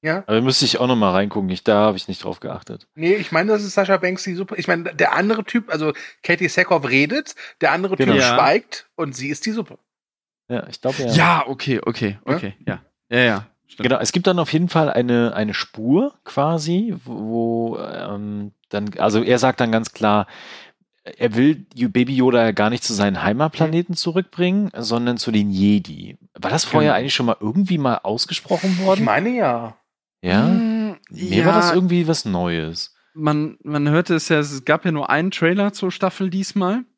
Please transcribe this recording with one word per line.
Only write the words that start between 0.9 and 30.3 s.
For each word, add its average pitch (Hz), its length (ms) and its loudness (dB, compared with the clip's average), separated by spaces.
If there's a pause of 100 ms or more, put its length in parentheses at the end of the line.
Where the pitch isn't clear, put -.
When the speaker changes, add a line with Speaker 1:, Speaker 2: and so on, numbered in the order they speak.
Speaker 2:
mal 107 160 4
reingucken. 98 380 0
Ich, 92 140 -6
da 104 220 6
hab 104 100 2
ich 92 120 -10
nicht - 140 -10
drauf - 180 -8
geachtet. - 540 -14
Speaker 1:
Nee, 165 200 0
ich 208 180 -6
meine, 170 180 2
das 208 140 2
ist 190 100 -10
Sascha 196 220 2
Banks 185 280 -2
die 185 100 -6
Suppe. 185 220 -8
Ich 180 120 -8
meine, 170 260 -2
der 156 200 2
andere 208 300 0
Typ, - 260 -2
also 151 220 -2 (300)
Katie 175 260 0
Sackhoff 170 400 0
redet, 151 460 0 (260)
der 143 120 2
andere 185 240 -2
Speaker 2:
Genau. 131 160 4
Speaker 1:
Typ 139 100 4
Speaker 3:
Ja. 120 140 4
Speaker 1:
schweigt 135 580 0
und 143 220 -6
sie 131 140 -8
ist - 160 -6
die 220 60 -2
Suppe. 220 260 -8 (720)
Speaker 2:
Ja, 123 200 -6
ich - 140 -16
glaube, 135 220 -2
ja. 120 80 -2
Speaker 3:
Ja, 160 340 4
okay, 127 380 -4
okay, 104 420 -4
Speaker 1:
Ja? 139 100 0
Speaker 3:
okay, 104 180 -8 (120)
ja. 98 140 -6 (280)
Ja, 120 100 0
ja, 110 280 2 (200)
stimmt. 107 220 -14
Speaker 2:
Genau, 127 120 0
es 117 120 -4
gibt 175 140 0
dann 185 120 2
auf 160 140 -2
jeden 170 160 0
Fall 156 220 0
eine, 120 440 0
eine 107 200 -4
Spur 151 600 0 (100)
quasi, 165 680 -2 (100)
wo, 117 720 -4
wo, - 20 -8
ähm, 104 760 -10 (160)
dann, 104 300 -4
also 107 240 2
er 120 160 4
sagt 127 220 2
dann 117 120 0
ganz 113 220 -2
klar, 104 320 2 (800)
er 113 300 -4
will 135 400 2
Baby 123 420 0
Yoda 123 280 6
ja 110 80 2
gar 104 180 2
nicht 120 120 -4
zu 123 120 -4
seinen 101 280 0
Heimatplaneten 156 680 0
Speaker 1:
Mhm. 165 40 -4
Speaker 2:
zurückbringen, 180 800 -2
sondern 117 440 -2
zu 120 140 -4
den 104 180 2
Jedi. 95 680 0 (180)
War - 160 -6
das 160 140 0
vorher 151 280 4
Speaker 3:
Genau. 95 80 4
Speaker 2:
eigentlich 135 140 -2
schon 123 120 0
mal 113 140 2
irgendwie 175 380 0
mal 127 240 0
ausgesprochen 170 760 -2
worden? 190 220 2
Speaker 1:
Ich 220 40 2
meine 185 260 0
ja. 120 460 -2 (460)
Speaker 2:
Ja? 95 240 2